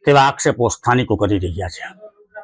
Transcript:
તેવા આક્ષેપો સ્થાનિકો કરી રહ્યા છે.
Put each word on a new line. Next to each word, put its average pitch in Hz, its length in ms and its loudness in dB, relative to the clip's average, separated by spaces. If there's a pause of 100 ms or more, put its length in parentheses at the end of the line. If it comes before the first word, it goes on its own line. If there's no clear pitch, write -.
તેવા 143 140 6
આક્ષેપો 135 480 0
સ્થાનિકો 120 480 0
કરી 101 220 0
રહ્યા 87 300 -6
છે. - 140 -12 (600)